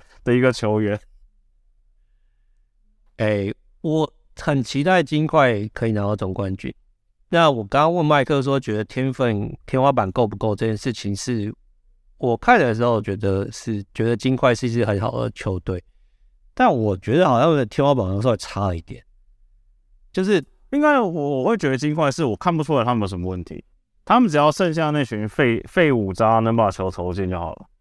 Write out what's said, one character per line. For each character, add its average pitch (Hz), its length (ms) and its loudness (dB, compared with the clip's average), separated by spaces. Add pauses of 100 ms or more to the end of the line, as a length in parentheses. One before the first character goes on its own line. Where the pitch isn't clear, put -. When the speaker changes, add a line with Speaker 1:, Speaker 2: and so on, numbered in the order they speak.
(240)
Speaker 1:
的 123 120 2
一 123 40 4
个 127 140 4
球 107 260 0
员。 104 200 -2 (2250)
Speaker 2:
哎， 107 340 -2 (300)
我 156 320 -2 (260)
很 143 220 -2
期 135 220 -4
待 185 180 4
金 151 240 0
块 127 440 2
可 - 180 -4
以 113 40 0
拿 104 100 -2
到 101 140 -2
总 98 160 -6
冠 95 240 -6
军。 - 160 -10 (580)
那 170 200 4
我 120 140 -2
刚 131 180 0
刚 165 140 2
问 170 100 2
麦 147 180 4
克 139 200 0
说， 139 160 0
觉 107 180 -4
得 107 80 -2
天 131 260 -4
分 113 540 -2
天 131 160 0
花 139 100 4
板 95 200 0
够 117 160 0
不 104 100 -6
够 107 180 -2
这 113 120 -2
件 110 100 -2
事 123 160 -4
情， 101 220 -6
是 110 360 -6 (680)
我 117 180 0
看 240 220 4
的 120 160 2
时 113 80 -2
候 117 180 2
觉 98 160 -4
得 101 340 -2
是， 107 400 -8
觉 113 140 -2
得 117 100 2
金 127 200 0
块 123 180 2
是 120 140 -4
一 117 40 -2
支 117 140 0
很 104 160 0
好 117 180 -4
的 117 120 -4
球 95 280 -6
队， 90 240 -8 (680)
但 254 180 4
我 107 240 0
觉 107 220 -2
得 180 100 4
好 120 120 4
像 131 60 4
他 - 40 4
们 160 80 2
的 131 80 0
天 139 180 -2
花 143 120 4
板 113 100 -2
好 92 80 -4
像 101 80 -4
稍 127 80 2
微 110 80 0
差 98 360 -4
一 82 80 -6
点， - 220 -18 (1080)
就 185 120 -2
是 190 200 2 (280)
Speaker 1:
应 285 80 0
该 294 220 4
我， 202 80 0
我 147 400 0
会 233 80 2
觉 160 120 0
得 135 80 0
金 151 160 -2
块 151 180 0
是 165 120 -2
我 113 120 0
看 175 200 0
不 156 80 0
出 147 140 0
来 117 80 2
他 123 80 0
们 113 80 0
有 101 60 -2
什 92 120 -6
么 90 80 -6
问 92 160 -6
题， - 200 -14 (420)
他 220 140 4
们 240 100 4
只 151 80 0
要 147 140 4
剩 170 220 0
下 156 180 0
那 147 120 0
群 107 240 -4
废， 117 400 2
废 160 240 2
五 104 220 0
渣 113 260 4
能 113 160 2
把 110 140 4
球 92 200 -4
投 90 220 -6
进 92 180 -4
就 92 80 -4
好 85 160 -8
了。 - 120 -20 (160)